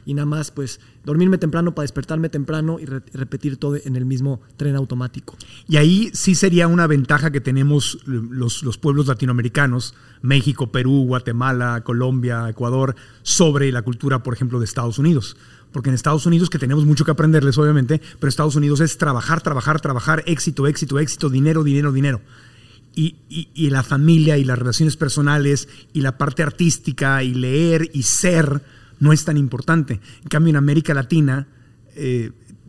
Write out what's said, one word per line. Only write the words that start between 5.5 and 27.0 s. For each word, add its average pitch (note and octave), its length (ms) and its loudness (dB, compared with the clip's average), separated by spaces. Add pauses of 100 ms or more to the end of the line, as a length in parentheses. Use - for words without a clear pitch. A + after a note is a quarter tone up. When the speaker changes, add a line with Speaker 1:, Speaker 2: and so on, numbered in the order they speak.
Speaker 2:
Y D#3 100 0
ahí F3+ 360 4
sí - 220 2
sería E3+ 320 4
una E3+ 180 4
ventaja D3 460 2
que C#3 100 -2
tenemos C3+ 640 0
los, A#2+ 560 -4
los A#2+ 160 -6
pueblos C#3+ 300 0
latinoamericanos, B2 880 -2 (260)
México, C3 500 2
Perú, C3 360 2
Guatemala, B2 760 -2
Colombia, B2 680 -2
Ecuador, B2+ 460 -2 (280)
sobre C#3+ 480 2
la B2 100 -2
cultura, B2+ 400 -2
por B2 140 -6
ejemplo, B2 240 -2
de A2+ 60 -2
Estados A#2 340 -4
Unidos. D3 380 0 (340)
Porque C3 180 -4
en B2+ 60 2
Estados D3+ 320 0
Unidos, E3+ 240 2
que D3+ 80 -2
tenemos C#3+ 260 0
mucho D3+ 180 4
que D#3 60 -2
aprenderles, D3+ 480 4
obviamente, D3 420 2 (200)
pero C#3 100 -2
Estados D3+ 260 -2
Unidos D3 240 2
es D#3+ 200 0
trabajar, D3+ 420 -2
trabajar, D3+ 400 -2
trabajar, D3 460 -2
éxito, C#3+ 400 -2
éxito, C#3 320 -2
éxito, D3+ 320 -2
dinero, D#3 320 2
dinero, C#3+ 280 2
dinero. C3+ 300 0 (720)
Y, D#3+ 220 -2 (120)
y, D#3+ 280 -12
y D3+ 160 0
la C3+ 100 0
familia D3+ 560 4
y C#3 60 2
las B2+ 160 -2
relaciones D3 380 0
personales C#3+ 720 0 (240)
y D3+ 100 -4
la C3+ 180 -4
parte D3 240 -2
artística C#3+ 800 0